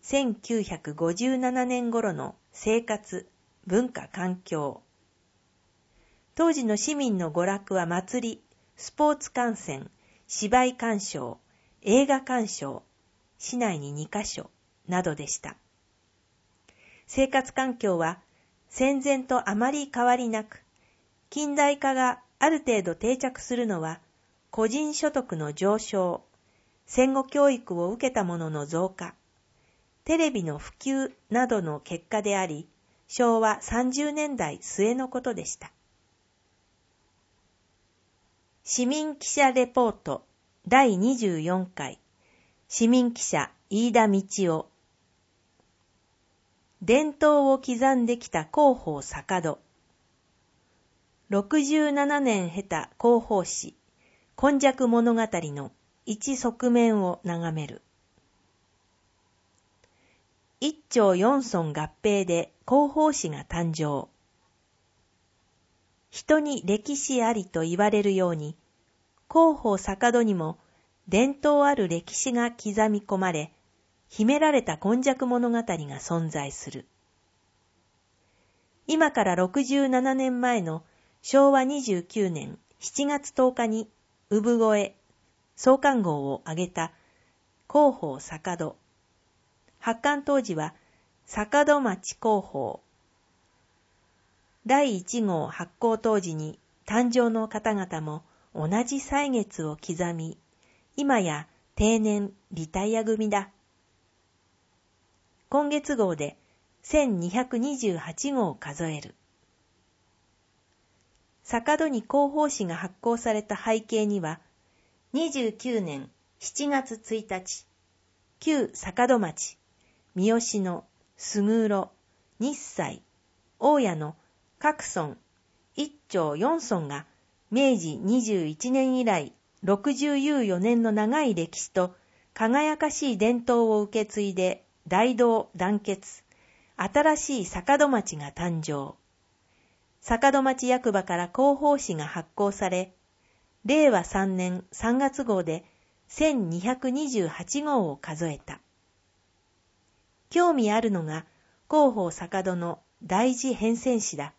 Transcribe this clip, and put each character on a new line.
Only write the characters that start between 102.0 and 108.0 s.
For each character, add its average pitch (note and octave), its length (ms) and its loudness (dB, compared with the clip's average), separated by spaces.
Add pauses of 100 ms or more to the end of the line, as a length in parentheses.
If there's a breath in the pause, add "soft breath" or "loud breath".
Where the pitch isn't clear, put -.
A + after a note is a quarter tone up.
リ D#3+ 160 -8
タ F#3+ 180 -6
イ A3 100 0
ア A3+ 80 -2
組 G#3+ 280 -2
だ。 G3 180 -2 (2000)
今 C#4+ 200 2
月 D4 260 -2
号 F#3+ 200 0
で C#3+ 220 -8 (460)
千 B3+ 360 2
二 F3 120 -4
百 B3 260 -2
二 C4+ 200 -4
十 G3+ 200 -2
八 E3+ 340 -8